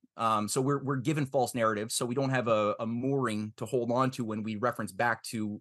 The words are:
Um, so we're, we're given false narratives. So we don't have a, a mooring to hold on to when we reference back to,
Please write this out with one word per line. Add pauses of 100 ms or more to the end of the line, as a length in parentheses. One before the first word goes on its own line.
(160)
Um,
so
we're,
we're
given
false
narratives.
So
we
don't
have
a,
a
mooring
to
hold
on
to
when
we
reference
back
to,